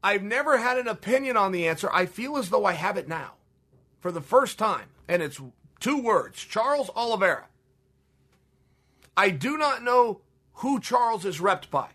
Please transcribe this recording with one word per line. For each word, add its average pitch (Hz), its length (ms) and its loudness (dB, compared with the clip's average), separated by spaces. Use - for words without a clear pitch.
I've 202 220 0
never 262 360 0
had 247 180 0
an 247 100 -4
opinion 247 480 0
on 196 160 2
the 175 160 0
answer. 165 240 -2
I 180 140 2
feel 254 320 -8
as 214 120 -4
though 202 140 2
I 190 80 4
have 175 240 -2
it 170 140 -8
now 151 240 -10
for 180 140 -6
the 165 80 -6
first 262 360 4
time, 202 300 -2
and 175 120 2
it's 143 200 -8
two 277 200 0
words, 202 380 0
Charles 269 560 -2
Oliveira. 196 540 0
I 202 120 4
do 196 280 -4
not 277 260 0
know 240 380 2
who - 220 -2
Charles 226 460 0
is 175 160 -4
repped 185 300 0
by. 139 260 -2